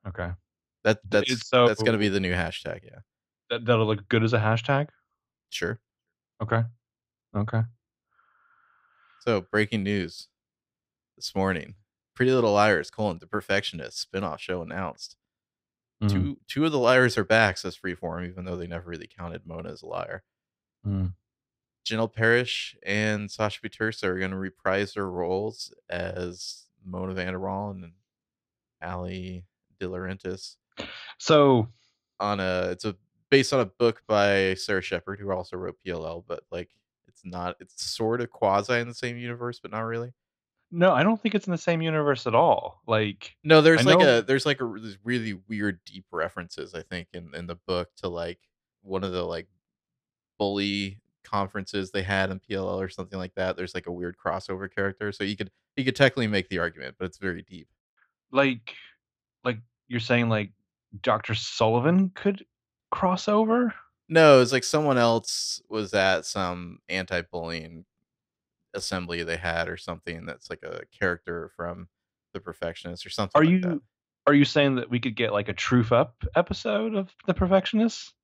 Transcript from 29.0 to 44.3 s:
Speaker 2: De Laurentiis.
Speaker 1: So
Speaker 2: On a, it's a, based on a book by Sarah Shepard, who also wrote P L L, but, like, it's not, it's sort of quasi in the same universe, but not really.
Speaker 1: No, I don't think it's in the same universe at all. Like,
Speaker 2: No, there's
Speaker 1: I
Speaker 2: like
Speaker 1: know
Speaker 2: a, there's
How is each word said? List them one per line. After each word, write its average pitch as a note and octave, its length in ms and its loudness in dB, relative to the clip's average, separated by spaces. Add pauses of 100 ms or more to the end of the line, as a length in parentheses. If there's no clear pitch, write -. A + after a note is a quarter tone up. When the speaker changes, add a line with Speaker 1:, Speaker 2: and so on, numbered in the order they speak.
Speaker 2:
De F#2+ 80 -6
Laurentiis. F#2 720 -8 (600)
Speaker 1:
So C#3 500 6 (500)
Speaker 2:
On G2+ 200 -2
a, F#2 320 -2
it's F#2 140 -10
a, G2+ 100 -4 (340)
based C#3 240 6
on C3+ 80 4
a A2 40 2
book A2+ 420 0
by G2+ 480 4
Sarah F#2+ 260 -2
Shepard, F#2+ 380 -6
who G2 120 -6
also F2+ 260 -6
wrote F2+ 260 -8
P F#2 60 -8
L E2 160 -6
L, E2+ 220 -10
but, - 240 -10
like, F2 180 -10 (380)
it's - 180 -20
not, F2+ 340 -8
it's - 240 -16
sort A#2 380 -4
of A2+ 80 -6
quasi G2+ 460 0
in A#2 120 -2
the A#2+ 60 -14
same A#2+ 240 -8
universe, A#2+ 420 -8
but - 120 -14
not A2 100 -6
really. A#2 320 -6 (580)
Speaker 1:
No, F3 200 4
I C#3 120 4
don't G#3+ 180 2
think A3 140 -2
it's G3+ 100 -2
in F#3 60 -4
the E3+ 80 -2
same E3+ 240 -2
universe D3 420 0
at A#2 80 0
all. A#2 540 2
Like, G#2+ 560 -2
Speaker 2:
No, D#3 180 8
there's D#3 200 8
Speaker 1:
I - 20 4
Speaker 2:
like F3+ 160 8
Speaker 1:
know C3 200 8
Speaker 2:
a, - 40 0
there's C3 220 0